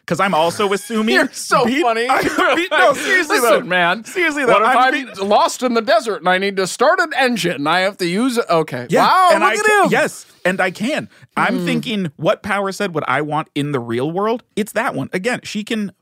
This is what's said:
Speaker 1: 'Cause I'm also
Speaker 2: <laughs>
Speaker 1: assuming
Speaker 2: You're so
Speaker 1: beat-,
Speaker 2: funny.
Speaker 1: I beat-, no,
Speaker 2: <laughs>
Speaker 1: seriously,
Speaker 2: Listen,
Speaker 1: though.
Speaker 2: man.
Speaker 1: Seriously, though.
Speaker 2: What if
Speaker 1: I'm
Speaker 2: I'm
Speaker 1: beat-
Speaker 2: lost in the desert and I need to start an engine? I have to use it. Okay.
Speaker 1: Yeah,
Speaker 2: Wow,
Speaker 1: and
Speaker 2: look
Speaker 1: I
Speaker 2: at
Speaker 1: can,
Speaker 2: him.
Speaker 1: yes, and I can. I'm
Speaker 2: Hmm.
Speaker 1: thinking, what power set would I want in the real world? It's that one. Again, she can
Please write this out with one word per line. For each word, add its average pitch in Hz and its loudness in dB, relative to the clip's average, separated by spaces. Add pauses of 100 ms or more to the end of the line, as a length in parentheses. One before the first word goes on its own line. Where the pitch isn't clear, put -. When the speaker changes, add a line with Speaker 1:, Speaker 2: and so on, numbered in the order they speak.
Speaker 1:
'Cause 175 -4
I'm 190 2
also 170 0
Speaker 2:
<laughs> - -
Speaker 1:
assuming 220 -2
Speaker 2:
You're 302 2
so 269 0
Speaker 1:
beat-, 269 0
Speaker 2:
funny. 233 0
Speaker 1:
I 320 0
beat-, 349 -2
no, 302 4
Speaker 2:
<laughs> - -
Speaker 1:
seriously, 359 0
Speaker 2:
Listen, 240 4
Speaker 1:
though. - -10
Speaker 2:
man. 180 0
Speaker 1:
Seriously, 302 -2
though. 233 4
Speaker 2:
What 208 4
if 240 4
Speaker 1:
I'm 254 4
Speaker 2:
I'm 262 4 (160)
Speaker 1:
beat- 190 -16
Speaker 2:
lost 202 0
in 247 0
the 226 0
desert 233 0
and 170 -2
I 185 2
need 196 -2
to 190 0
start 320 2
an 320 -2
engine? 175 0
I 170 2
have 196 -2
to 180 -2
use 226 0
it. - -2
Okay. 151 0
Speaker 1:
Yeah, 185 4
Speaker 2:
Wow, 359 4
Speaker 1:
and - 2
Speaker 2:
look 415 2
Speaker 1:
I 440 0
Speaker 2:
at 427 -2
Speaker 1:
can, 415 4
Speaker 2:
him. 294 2
Speaker 1:
yes, 254 -2 (220)
and 185 -2
I 190 0
can. 202 -6 (260)
I'm 170 0
Speaker 2:
Hmm. 175 -4
Speaker 1:
thinking, 220 -4
what 202 -2
power 196 -4
set 190 -6
would 165 -2
I 135 0
want 151 -4
in 147 -4
the 131 0
real 120 -4
world? 202 -2 (140)
It's 208 -4
that 220 -4
one. 170 -6
Again, 214 -4
she 208 -10
can 214 -6